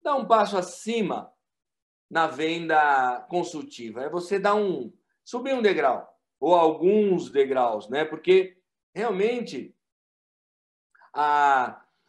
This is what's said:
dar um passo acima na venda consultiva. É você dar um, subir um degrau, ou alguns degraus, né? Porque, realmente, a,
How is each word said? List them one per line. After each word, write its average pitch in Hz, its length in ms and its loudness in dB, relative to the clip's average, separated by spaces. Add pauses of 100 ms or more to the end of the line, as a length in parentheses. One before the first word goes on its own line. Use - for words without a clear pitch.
dar 294 140 0
um 240 100 -2
passo 208 320 2
acima 180 720 -4 (800)
na 160 160 0
venda 151 1040 0
consultiva. 143 720 -8
É 143 80 -8
você 175 300 -4
dar 202 160 2
um, 180 360 -2 (320)
subir 254 300 -6
um 247 80 -2
degrau, 151 500 0 (280)
ou 160 160 2
alguns 170 760 2
degraus, 127 600 0
né? 143 160 -2
Porque, 185 520 2 (360)
realmente, 202 800 -4 (1500)
a, 143 640 2 (280)